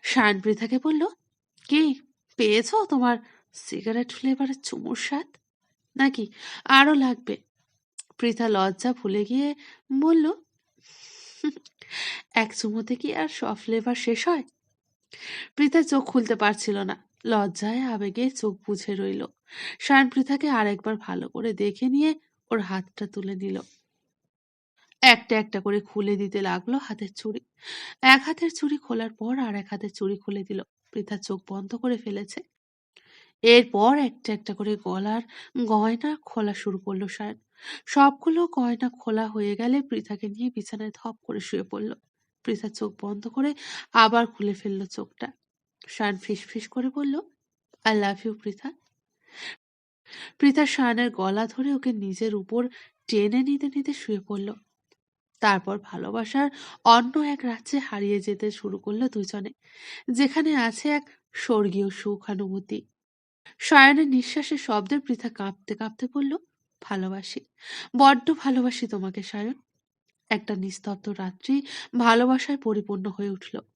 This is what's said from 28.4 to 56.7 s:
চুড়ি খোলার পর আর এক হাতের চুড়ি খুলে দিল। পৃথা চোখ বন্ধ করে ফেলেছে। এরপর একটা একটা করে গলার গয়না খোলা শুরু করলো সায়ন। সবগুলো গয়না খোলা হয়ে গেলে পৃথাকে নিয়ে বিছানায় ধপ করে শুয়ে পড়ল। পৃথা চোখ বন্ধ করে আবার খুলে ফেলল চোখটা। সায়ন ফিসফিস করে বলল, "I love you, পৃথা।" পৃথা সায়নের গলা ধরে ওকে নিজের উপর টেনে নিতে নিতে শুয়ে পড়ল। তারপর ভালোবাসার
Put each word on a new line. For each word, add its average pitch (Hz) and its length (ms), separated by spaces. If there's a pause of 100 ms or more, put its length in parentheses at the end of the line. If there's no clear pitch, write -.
চুড়ি 294 180
খোলার 226 360
পর 240 260
আর 220 160
এক 202 160
হাতের 202 200
চুড়ি 196 260
খুলে 202 260
দিল। 190 180 (300)
পৃথা 208 260
চোখ 196 320
বন্ধ 196 260
করে 247 220
ফেলেছে। 208 440 (1000)
এরপর 240 560
একটা 254 360
একটা 208 200
করে 208 220
গলার 208 460 (440)
গয়না 226 600
খোলা 208 280
শুরু 196 240
করলো 196 300
সায়ন। 214 280 (500)
সবগুলো 285 600
গয়না 247 420
খোলা 220 380
হয়ে 208 280
গেলে 247 260
পৃথাকে 220 460
নিয়ে 226 280
বিছানায় 214 380
ধপ 226 300
করে - 160
শুয়ে 190 240
পড়ল। 214 300 (500)
পৃথা 214 260
চোখ 208 320
বন্ধ 208 260
করে 277 280 (380)
আবার 226 340
খুলে 202 260
ফেলল 196 320
চোখটা। 220 460 (560)
সায়ন 202 300
ফিসফিস 208 500
করে 254 220
বলল, 285 300 (680)
"I 220 80
love 202 320
you, 220 80
পৃথা।" 214 380 (1700)
পৃথা 285 260
সায়নের 240 440
গলা 208 380
ধরে 262 260
ওকে 262 200
নিজের 208 420
উপর 220 320 (400)
টেনে 214 360
নিতে 285 240
নিতে 285 260
শুয়ে 214 260
পড়ল। 202 340 (840)
তারপর 196 440
ভালোবাসার 220 680 (340)